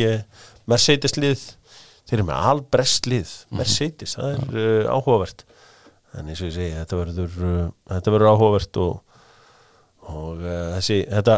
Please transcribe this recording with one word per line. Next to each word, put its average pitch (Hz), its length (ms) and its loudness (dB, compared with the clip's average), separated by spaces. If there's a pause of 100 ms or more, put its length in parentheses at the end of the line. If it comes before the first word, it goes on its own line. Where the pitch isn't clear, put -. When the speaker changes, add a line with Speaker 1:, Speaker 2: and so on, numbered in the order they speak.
Speaker 1:
eh, 110 480 -2 (160)
Mercedes 139 500 2
lið. 143 320 0 (600)
Þeir 117 100 0
eru 101 80 2
með 71 160 -2
albrest 131 640 0
lið, 123 320 -2
Speaker 2:
Mhm. - 200 -8
Speaker 1:
Mercedes, 135 580 -2
það 139 180 -4
er, 139 160 -4
Speaker 2:
Já. 110 80 -4
Speaker 1:
eh, 110 320 2
áhugavert. 120 540 0 (680)
En 78 120 -10
eins 80 140 -10
og 92 80 -4
ég 80 60 -8
segi, 87 180 -4
þetta 80 240 -6
verður, 87 400 -4
eh, 87 320 0 (240)
þetta 92 180 -2
verður 107 220 6
áhugavert 107 460 2
og, 90 220 -2 (1000)
og, 80 380 -10
eh, 87 380 -6
þessi, 101 260 0
þetta, 104 340 4